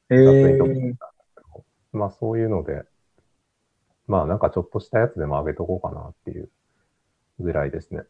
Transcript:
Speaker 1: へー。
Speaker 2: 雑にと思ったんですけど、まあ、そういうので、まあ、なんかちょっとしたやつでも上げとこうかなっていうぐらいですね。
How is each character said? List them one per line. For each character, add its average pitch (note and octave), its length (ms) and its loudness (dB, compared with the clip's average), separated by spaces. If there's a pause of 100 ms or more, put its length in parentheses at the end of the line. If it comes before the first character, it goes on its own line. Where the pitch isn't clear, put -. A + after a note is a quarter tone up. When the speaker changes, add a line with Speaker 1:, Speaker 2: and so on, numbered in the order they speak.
Speaker 1:
へ B2+ 60 4
ー。 C3 80 8
Speaker 2:
雑 C3+ 280 8
に C3+ 60 4
と C3 80 4
思 C3 80 0
っ C3 40 -4
た C3 40 -4
ん B2+ 100 -4
で - 20 -8
す B2 60 -14 (360)
け - 60 -20
ど、 - 220 -20 (300)
ま G#2 140 -2
あ、 - 40 -4
そ A2+ 220 -6
う A2+ 40 -2
い A2+ 80 0
う A2 40 -2
の F#2 140 -2
で、 - 200 -8 (1200)
ま F#2+ 160 0
あ、 D2 60 -2
な F2+ 80 -2
ん - 40 -6
か - 120 0
ち - 80 -2
ょ - 20 -4
っ - 80 -8
と G#2+ 100 -6
し - 100 -18
た A#2 100 0
や A2+ 80 2
つ - 100 -8
で D#2 80 -4
も D2 160 -4
上 D2+ 120 -6
げ - 40 -10
と E2+ 80 -6
こ F2+ 120 -4
う - 40 -10
か E2 140 -8
な D#2+ 140 -14
っ E2 40 -20 (120)
て - 60 -12
い - 80 -12
う - 100 -16 (920)
ぐ F2 140 -4
ら D2+ 120 -2
い C#2+ 60 -6
で E2 100 -10
す - 100 -20
ね。 F2+ 180 -12